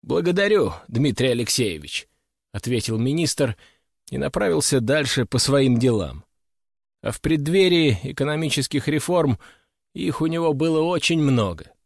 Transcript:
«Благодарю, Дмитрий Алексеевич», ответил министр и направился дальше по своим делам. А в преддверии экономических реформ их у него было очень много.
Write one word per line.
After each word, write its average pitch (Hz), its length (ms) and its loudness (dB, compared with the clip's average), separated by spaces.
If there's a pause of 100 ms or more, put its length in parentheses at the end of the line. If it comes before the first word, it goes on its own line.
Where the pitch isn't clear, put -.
«Благодарю, 175 720 0 (140)
Дмитрий 127 420 0
Алексеевич», 110 760 -4 (440)
ответил 113 460 -4
министр 135 600 -2 (520)
и - 80 -8
направился 151 640 0
дальше 131 460 0
по 123 140 -2
своим 135 400 2
делам. 101 440 0 (760)
А 131 100 -6
в - 80 -10
преддверии 160 840 2
экономических 143 840 -2
реформ 151 500 2 (560)
их - 280 -2
у 160 60 2
него 165 260 0
было 156 280 2
очень 165 400 0
много. 113 500 0 (140)